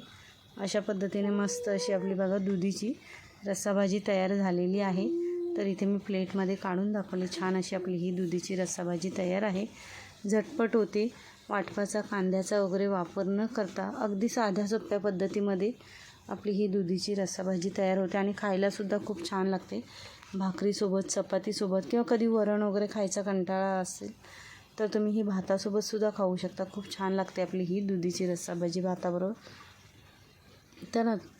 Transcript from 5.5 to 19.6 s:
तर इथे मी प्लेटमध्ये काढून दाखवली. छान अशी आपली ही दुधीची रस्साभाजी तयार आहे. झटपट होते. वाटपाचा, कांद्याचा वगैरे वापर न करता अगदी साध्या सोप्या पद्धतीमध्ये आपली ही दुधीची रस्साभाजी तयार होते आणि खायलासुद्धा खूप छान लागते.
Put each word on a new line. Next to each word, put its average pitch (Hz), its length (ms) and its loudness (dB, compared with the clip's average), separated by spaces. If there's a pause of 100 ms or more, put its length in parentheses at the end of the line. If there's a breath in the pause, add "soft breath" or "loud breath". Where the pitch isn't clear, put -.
तर 202 80 0
इथे 190 200 0
मी 202 140 4
प्लेटमध्ये 190 580 0
काढून 196 360 0
दाखवली. 185 360 -2
छान 185 280 0
अशी 180 180 -2
आपली 180 220 -2
ही 180 180 0
दुधीची 175 400 0
रस्साभाजी 175 600 -2
तयार 185 260 2
आहे. 202 220 0 (600 loud breath)
झटपट 220 500 2
होते. 214 320 2 (420 loud breath)
वाटपाचा, 202 520 -2
कांद्याचा 190 600 0
वगैरे 196 260 2
वापर 190 380 0
न 202 220 2
करता 196 360 -4 (140)
अगदी 208 300 0
साध्या 208 400 2
सोप्या 214 320 0
पद्धतीमध्ये 196 720 0 (580 loud breath)
आपली 202 220 -2
ही 202 160 2
दुधीची 190 480 0
रस्साभाजी 185 600 0
तयार 190 200 4
होते 190 200 2
आणि 196 200 2
खायलासुद्धा 196 680 2
खूप 190 240 -4
छान 190 180 2
लागते. 196 340 -2 (520 loud breath)